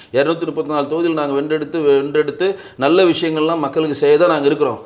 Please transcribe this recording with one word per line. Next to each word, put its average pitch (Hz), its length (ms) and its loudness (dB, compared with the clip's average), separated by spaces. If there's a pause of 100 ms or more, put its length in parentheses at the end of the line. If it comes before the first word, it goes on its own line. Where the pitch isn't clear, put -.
(120)
இருநூத்தி 156 320 0
முப்பத்தி 151 280 -6
நாலு 143 160 -2
தொகுதியில் 165 280 -2
நாங்க 147 160 -2
வென்றெடுத்து, 151 480 -2
வென்றெடுத்து 147 760 0 (220)
நல்ல 160 280 4
விஷயங்கள்லாம் 160 540 0
மக்களுக்கு 151 360 -2
செய்ய 147 240 4
தான் 175 100 4
நாங்க 151 180 0
இருக்கிறோம். 143 400 0